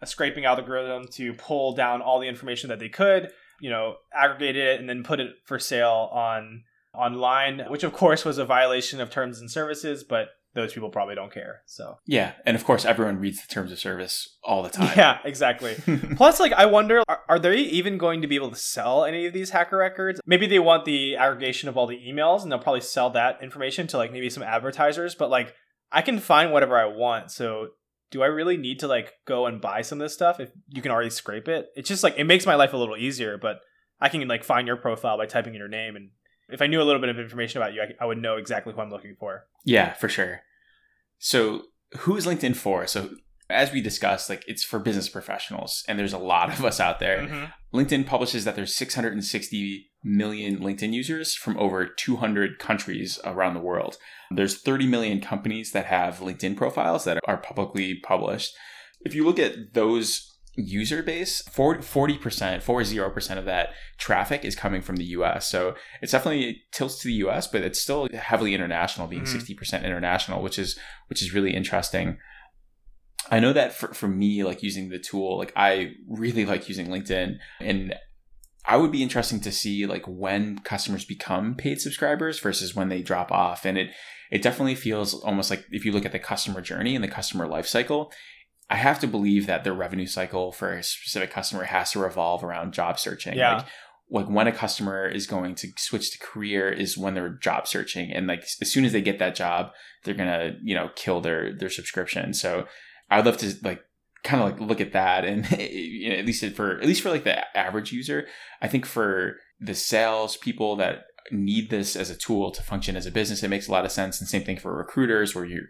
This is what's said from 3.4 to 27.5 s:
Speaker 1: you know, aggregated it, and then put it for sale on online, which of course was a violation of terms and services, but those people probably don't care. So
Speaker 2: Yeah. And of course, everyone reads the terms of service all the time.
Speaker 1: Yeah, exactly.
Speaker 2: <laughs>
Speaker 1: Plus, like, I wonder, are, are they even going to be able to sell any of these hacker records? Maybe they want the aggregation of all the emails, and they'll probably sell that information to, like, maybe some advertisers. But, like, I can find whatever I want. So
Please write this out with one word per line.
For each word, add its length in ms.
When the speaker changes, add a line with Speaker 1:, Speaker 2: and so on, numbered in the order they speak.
Speaker 1:
you 100
know, 260
aggregated 500
it, 160
and 80
then 160
put 160
it 120
for 160
sale 540
on 500
online, 640
which 140
of 100
course 320
was 140
a 60
violation 540
of 120
terms 280
and 120
services, 520
but 260
those 180
people 160
probably 240
don't 180
care. 360
So 400
Speaker 2:
Yeah. 240
And 120
of 100
course, 200
everyone 340
reads 260
the 80
terms 180
of 60
service 640
all 200
the 60
time. 280
Speaker 1:
Yeah, 260
exactly. 520
Speaker 2:
<laughs> 300
Speaker 1:
Plus, 240
like, 140
I 120
wonder, 420
are, 120
are 80
they 220
even 400
going 240
to 40
be 60
able 160
to 60
sell 500
any 220
of 60
these 180
hacker 260
records? 480
Maybe 220
they 100
want 280
the 320
aggregation 520
of 80
all 80
the 140
emails, 420
and 100
they'll 60
probably 240
sell 300
that 320
information 440
to, 100
like, 140
maybe 200
some 100
advertisers. 720
But, 160
like, 240
I 100
can 160
find 340
whatever 280
I 60
want. 440
So 380